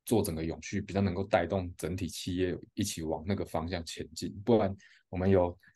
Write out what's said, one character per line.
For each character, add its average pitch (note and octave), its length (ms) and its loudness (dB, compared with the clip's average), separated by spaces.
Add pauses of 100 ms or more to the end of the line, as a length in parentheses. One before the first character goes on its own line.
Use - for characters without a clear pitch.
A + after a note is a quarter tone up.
做 G#2+ 160 4
整 D#2+ 140 -2
个 D#2+ 80 -4
永 D#2 180 -4
续， - 180 -4
比 - 140 -6
较 G2 80 2
能 F2+ 140 2
够 G2 80 -2
带 F#2 240 2
动 F2+ 300 -2
整 F2+ 180 -4
体 F#2 120 -4
企 F2 280 -6
业 F2+ 200 0 (200)
一 G#2 80 -2
起 E2 180 -4
往 D#2 240 -4
那 G2+ 80 0
个 F#2+ 100 -2
方 E2 240 -4
向 F2 160 -4
前 D#2 300 -10
进。 F2 180 -6 (140)
不 A#2 120 8
然 G2 180 2 (340)
我 F#2 80 -6
们 F#2 100 2
有 F2+ 300 6 (180)